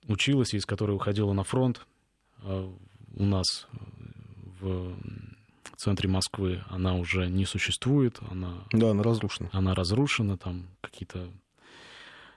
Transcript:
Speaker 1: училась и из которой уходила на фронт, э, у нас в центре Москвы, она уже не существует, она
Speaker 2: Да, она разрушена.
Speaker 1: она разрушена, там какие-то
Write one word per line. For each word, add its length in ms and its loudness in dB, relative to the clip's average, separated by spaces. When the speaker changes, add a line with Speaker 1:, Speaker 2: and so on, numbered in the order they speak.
Speaker 1:
училась 460 2
и 40 0
из 80 -2
которой 260 0
уходила 420 2
на 100 2
фронт, 420 0
э, 280 -4
у 120 2
нас 420 2
в 340 -4
центре 320 0
Москвы, 640 0
она 260 2
уже 320 0
не 160 2
существует, 760 0
она 400 -6
Speaker 2:
Да, 200 6
она 120 4
разрушена. 480 0
Speaker 1:
она 240 2
разрушена, 640 2
там 300 -8
какие-то 480 -12